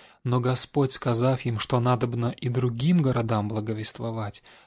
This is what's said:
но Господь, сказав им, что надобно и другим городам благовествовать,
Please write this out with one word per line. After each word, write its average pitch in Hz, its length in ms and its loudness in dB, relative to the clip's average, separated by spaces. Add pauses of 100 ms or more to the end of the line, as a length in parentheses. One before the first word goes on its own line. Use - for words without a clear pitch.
(240)
но 123 160 2
Господь, 131 520 0
сказав 127 540 0
им, 117 120 -2
что 123 220 0
надобно 120 480 0
и - 220 -4
другим 127 520 2
городам 113 460 0
благовествовать, 110 960 -6 (240)